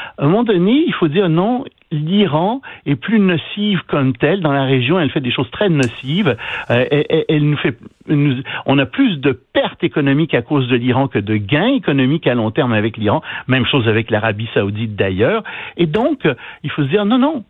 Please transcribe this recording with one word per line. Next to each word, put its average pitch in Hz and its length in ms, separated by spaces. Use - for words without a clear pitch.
À - 60
un 143 40
moment 208 180
donné, 214 420
il 196 60
faut 165 160
dire 185 180
non, 196 380
l'Iran 175 680
est 143 100
plus 220 240
nocive 196 680
comme 131 280
telle 180 260
dans 156 100
la 139 120
région. 135 360
Elle 143 100
fait 156 120
des 120 100
choses 127 200
très 208 180
nocives. 139 640
Euh, 123 220
elle, 147 180
elle, 160 180
elle 151 220
nous 143 80
fait, 131 200
nous... 143 280
on 135 120
a 139 80
plus 240 340
de 131 120
pertes - 520
économiques 147 500
à 127 80
cause 135 260
de 127 80
l'Iran 123 320
que 120 120
de 107 180
gains 147 360
économiques 151 540
à 123 80
long 110 160
terme 123 220
avec 110 240
l'Iran. 113 240
Même 127 180
chose 123 220
avec 113 240
l'Arabie 110 420
Saoudite 104 420
d'ailleurs. 104 480
Et 175 100
donc, 233 380
euh, 139 100
il 143 80
faut - 120
se 135 60
dire 202 160
non, 233 120
non, 277 320